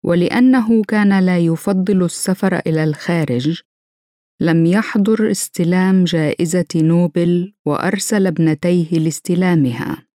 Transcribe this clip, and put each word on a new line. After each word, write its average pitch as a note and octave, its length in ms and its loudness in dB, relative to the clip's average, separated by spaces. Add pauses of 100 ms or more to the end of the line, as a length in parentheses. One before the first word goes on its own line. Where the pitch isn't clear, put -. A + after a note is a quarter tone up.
ولأنه A3+ 760 2
كان G3 440 2
لا F3+ 120 2
يفضل F#3 640 0
السفر F#3 540 -2
إلى D#3 260 -2
الخارج، D3+ 760 -2 (760)
لم E3 260 2
يحضر G#3+ 640 0
استلام F#3 760 0
جائزة E3 640 -2 (100)
نوبل، F3 800 0 (120)
وأرسل F#3+ 600 -2
ابنتيه E3 720 0
لاستلامها. D#3+ 1160 -2